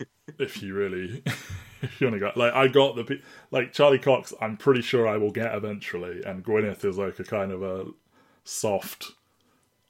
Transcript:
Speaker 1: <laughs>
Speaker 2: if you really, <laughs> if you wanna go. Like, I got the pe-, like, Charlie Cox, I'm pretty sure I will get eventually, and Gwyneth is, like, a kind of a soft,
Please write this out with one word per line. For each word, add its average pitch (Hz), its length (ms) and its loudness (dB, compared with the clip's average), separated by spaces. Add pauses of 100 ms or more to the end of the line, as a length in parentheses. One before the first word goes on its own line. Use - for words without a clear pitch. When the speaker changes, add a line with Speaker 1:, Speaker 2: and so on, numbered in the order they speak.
Speaker 1:
<laughs> - 320 -16
Speaker 2:
if 127 220 -6
you 95 140 -8
really, 95 500 -4
<laughs> - 560 -10
if - 180 -8
you 131 80 4
wanna 110 120 -2
go. 101 160 -2
Like, 120 180 4
I 131 140 6
got 135 280 6
the 117 100 -4
pe-, 139 160 -6 (280)
like, 127 240 -2
Charlie 143 240 6
Cox, - 440 2
I'm 110 160 -4
pretty 131 240 4
sure 117 260 2
I 107 100 2
will 104 140 2
get 113 240 -2
eventually, 95 680 -8
and 92 200 -8
Gwyneth 107 420 0
is, 95 120 0
like, 98 220 -4
a 92 40 -8
kind 98 280 -2
of 95 120 -6
a 95 220 -6 (580)
soft, - 640 -4 (840)